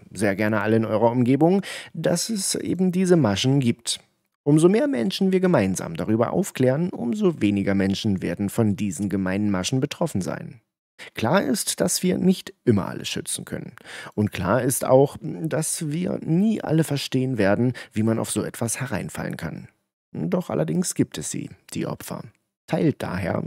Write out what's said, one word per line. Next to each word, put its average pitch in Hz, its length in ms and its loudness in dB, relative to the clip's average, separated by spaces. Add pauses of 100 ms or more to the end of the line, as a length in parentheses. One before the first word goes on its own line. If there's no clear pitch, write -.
(140)
sehr 95 240 0
gerne 107 240 0
alle 110 160 2
in 110 80 2
eurer 110 260 2
Umgebung, 139 520 4 (300)
dass 160 360 -2
es 202 260 -4
eben 185 380 0
diese 180 240 4
Maschen 131 420 4
gibt. - 400 0 (440)
Umso 156 260 6
mehr 226 180 4
Menschen 196 460 0
wir 185 80 2
gemeinsam 95 560 2
darüber 107 340 0
aufklären, 151 600 0
umso 214 500 -2
weniger 101 340 2
Menschen 98 460 0
werden 90 260 -2
von 104 300 2
diesen 98 320 -4
gemeinen 98 420 0
Maschen 98 300 -2
betroffen 147 400 -4
sein. - 400 -8 (520)
Klar 147 300 2
ist, - 380 -2
dass - 220 0
wir 180 140 2
nicht - 360 0 (100)
immer 104 240 4
alles - 220 -8
schützen - 360 -8
können. - 280 -10 (400)
Und 101 180 2
klar 95 300 0
ist 131 240 -2
auch, 135 360 6
dass 156 680 -4
wir 156 320 -4
nie 202 400 0
alle 160 220 2
verstehen 131 540 -2
werden, 107 360 2 (200)
wie 107 100 0
man 113 160 2
auf 113 120 -6
so 107 120 -2
etwas - 360 -6
hereinfallen - 580 -6
kann. - 300 -10 (440)
Doch 175 380 -4
allerdings 165 460 -2
gibt - 220 -2
es 76 140 -8
sie, - 180 -8 (240)
die - 120 -6
Opfer. - 380 -10 (440)
Teilt 160 360 0
daher 98 440 -4